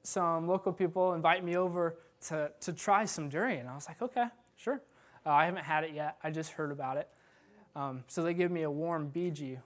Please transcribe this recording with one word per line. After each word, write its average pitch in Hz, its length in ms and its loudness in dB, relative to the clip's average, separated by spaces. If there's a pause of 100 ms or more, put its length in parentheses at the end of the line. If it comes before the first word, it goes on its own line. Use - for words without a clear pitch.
some 170 460 2
local 190 240 2
people 185 420 2
invite 170 300 4
me 175 120 0
over 175 400 0 (300)
to, 151 240 -2 (100)
to 180 120 -4
try 202 320 4
some 160 240 -4
durian. 156 400 -2
I 127 60 -10
was 143 120 -12
like, - 160 -10
"Okay, 247 220 0 (320)
sure." 269 240 -4 (440)
Uh, 156 60 0
I 147 140 8
haven't 180 200 -2
had 156 200 2
it 160 100 -8
yet. 151 280 -4
I 156 80 -2
just 156 220 -4
heard 147 200 -4
about 135 240 -4
it. 151 120 -4 (680)
Um, 135 320 -6
so - 140 -4
they 170 120 2
give 175 160 2
me 170 120 0
a 151 80 0
warm 156 440 -2
Biji, 147 520 -4